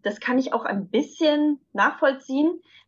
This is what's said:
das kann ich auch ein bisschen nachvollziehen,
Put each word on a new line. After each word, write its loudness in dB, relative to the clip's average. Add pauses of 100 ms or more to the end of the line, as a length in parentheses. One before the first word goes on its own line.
das -6
kann 0
ich -2
auch -2
ein -4
bisschen 0 (140)
nachvollziehen, 0 (280)